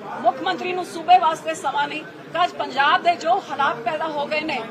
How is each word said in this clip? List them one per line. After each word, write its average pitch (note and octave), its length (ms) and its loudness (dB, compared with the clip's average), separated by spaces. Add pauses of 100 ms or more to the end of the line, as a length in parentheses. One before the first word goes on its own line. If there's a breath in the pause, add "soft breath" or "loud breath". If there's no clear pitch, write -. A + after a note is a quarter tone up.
(200)
ਮੁੱਖ D4+ 220 2
ਮੰਤਰੀ F4+ 300 -2
ਨੂੰ F4+ 120 -4
ਸੂਬੇ E4 340 6
ਵਾਸਤੇ D#4+ 360 0
ਸਮਾਂ C#4+ 340 -2
ਨਹੀਂ, D4+ 160 -8 (280)
ਤਾਂ E4+ 120 2
ਅੱਜ F4 60 0
ਪੰਜਾਬ D4 520 2
ਦੇ E4+ 140 4
ਜੋ F4 340 2
ਹਾਲਾਤ C#4 260 0
ਪੈਦਾ D#4 300 -4
ਹੋ D4 200 -2
ਗਏ D4+ 140 -2
ਨੇ D4+ 200 -4 (100)